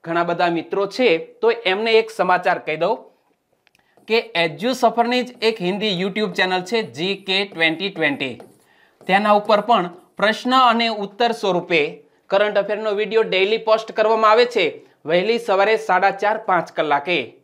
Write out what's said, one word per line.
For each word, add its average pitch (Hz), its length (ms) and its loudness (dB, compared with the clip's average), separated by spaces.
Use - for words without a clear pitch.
ઘણા 170 200 -2
બધા 175 260 0
મિત્રો 180 360 -2
છે 196 320 2
તો 220 320 -2
એમને 220 400 -2
એક 220 200 4
સમાચાર 180 480 0
કહી 156 180 -6
દઉં 185 200 -2
કે 226 100 2
એજ્યુ 170 380 -2
સફરની 240 500 0
જ 240 200 -10
એક 220 180 0
હિન્દી 185 400 -2
YouTube 196 320 -4
ચેનલ 185 300 0
છે 220 200 -2
જી 165 320 -6
કે 196 300 -2
ટ્વેન્ટી 165 460 -2
ટ્વેન્ટી. 139 500 -4
તેના 208 260 2
ઉપર 208 280 4
પણ 208 300 0
પ્રશ્ન 220 380 -2
અને 233 340 4
ઉત્તર 214 440 -2
સ્વરૂપે 175 680 -2
કરંટ 202 320 2
અફેરનો 208 320 -2
વીડિયો 208 320 0
ડેઈલી 190 360 0
પોસ્ટ 220 340 0
કરવામાં 220 380 2
આવે 240 160 6
છે. 190 360 -2
વહેલી 180 320 0
સવારે 208 380 2
સાડા 190 340 2
ચાર, 208 280 -2
પાંચ 180 340 -2
કલાકે. 147 720 -2